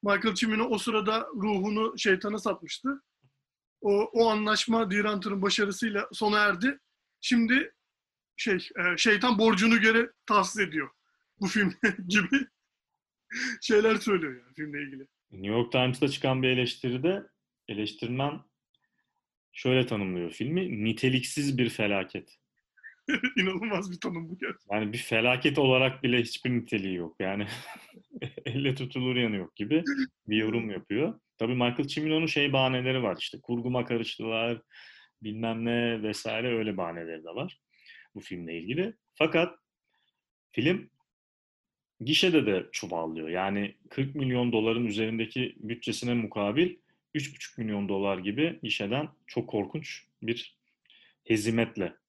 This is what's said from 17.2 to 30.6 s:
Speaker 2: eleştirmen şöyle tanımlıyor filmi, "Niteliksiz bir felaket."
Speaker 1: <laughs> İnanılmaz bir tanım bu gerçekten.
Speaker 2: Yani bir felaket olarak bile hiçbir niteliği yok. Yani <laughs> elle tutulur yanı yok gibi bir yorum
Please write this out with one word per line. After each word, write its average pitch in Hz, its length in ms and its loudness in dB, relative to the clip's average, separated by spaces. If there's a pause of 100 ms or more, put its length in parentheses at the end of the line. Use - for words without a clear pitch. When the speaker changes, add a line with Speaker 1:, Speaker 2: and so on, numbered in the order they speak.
Speaker 2:
eleştirmen 120 720 -4 (1120)
şöyle 127 340 2
tanımlıyor 92 460 -2
filmi, 131 520 -4
"Niteliksiz 131 720 0
bir 123 120 2
felaket." 101 680 -4 (680)
Speaker 1:
<laughs> 262 300 -2
İnanılmaz 190 540 -2
bir 175 80 -12
tanım 165 300 -8
bu 185 80 -12
gerçekten. - 380 -8
Speaker 2:
Yani 107 180 0
bir 117 40 -6
felaket 127 600 0
olarak 131 460 4
bile 123 180 4
hiçbir 123 300 -4
niteliği 107 440 -2
yok. 85 240 -6
Yani 101 280 -2 (640)
<laughs> - 340 -12
elle 131 300 -2
tutulur 127 400 -4
yanı 117 200 0
yok 92 200 -6
gibi 147 280 0 (440)
bir 107 100 2
yorum 110 320 0